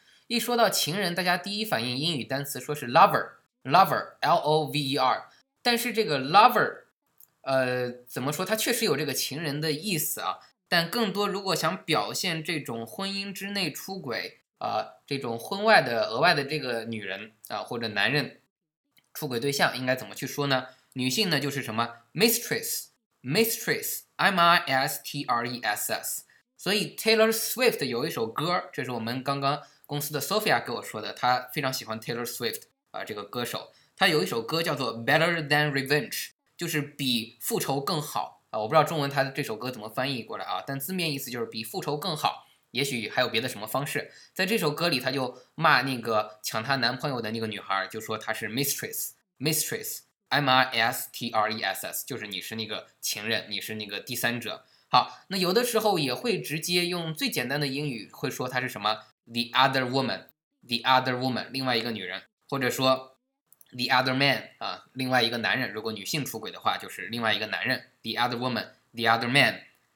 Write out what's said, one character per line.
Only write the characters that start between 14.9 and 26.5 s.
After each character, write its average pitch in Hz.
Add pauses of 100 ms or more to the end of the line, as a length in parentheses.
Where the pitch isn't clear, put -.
这 139
种 117
婚 196
外 214
的、 117
额 113
外 170
的 143
这 147
个 120
女 113
人， 98 (160)
啊， 107
或 120
者 113
男 104
人 143 (720)
出 156
轨 123
对 139
象 143
应 127
该 127
怎 113
么 98
去 -
说 143
呢？ 127 (260)
女 127
性 190
呢， 143
就 139
是 131
什 110
么 117 (180)
？mistress，mistress，M -
I 170
S 135
T 143
R 120
E 120
S 107
S。 - (340)